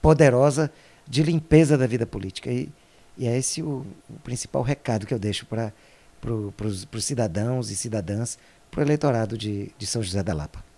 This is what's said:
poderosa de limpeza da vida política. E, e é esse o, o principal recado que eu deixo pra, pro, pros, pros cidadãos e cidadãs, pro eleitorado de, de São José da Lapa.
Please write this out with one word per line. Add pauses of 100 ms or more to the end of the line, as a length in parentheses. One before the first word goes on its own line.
poderosa (380)
de
limpeza
da
vida
política.
E, (460)
e
é
esse
o, (220)
o
principal
recado
que
eu
deixo
pra, (480)
pro,
pros,
pros
cidadãos
e
cidadãs, (320)
pro
eleitorado
de,
de
São
José
da
Lapa. (140)